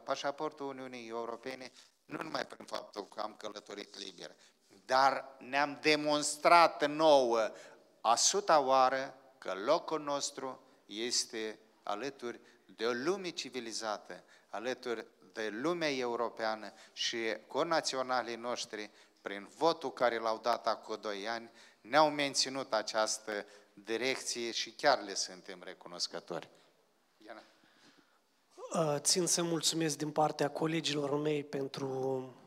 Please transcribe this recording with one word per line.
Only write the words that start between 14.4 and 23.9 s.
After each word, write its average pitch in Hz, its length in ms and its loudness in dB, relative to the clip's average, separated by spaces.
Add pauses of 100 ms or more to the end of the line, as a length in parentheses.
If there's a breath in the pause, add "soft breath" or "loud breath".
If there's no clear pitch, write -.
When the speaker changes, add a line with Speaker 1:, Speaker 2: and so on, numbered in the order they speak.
Speaker 1:
alături 117 580 -4 (260)
de 107 200 -4
lumea 156 440 0
europeană 113 760 -2 (200 loud breath)
și - 240 -2 (300)
conaționalii 127 880 0
noștri, 113 540 -8 (320 soft breath)
prin 98 340 -10
votul 156 360 0
care 117 260 2
l-au 110 200 0
dat 117 280 0
acum 107 340 -2
doi 101 280 -4
ani, 113 220 -6 (300 loud breath)
ne-au 147 300 6
menținut 135 640 -2
această 107 720 -2 (260 loud breath)
direcție 117 760 -4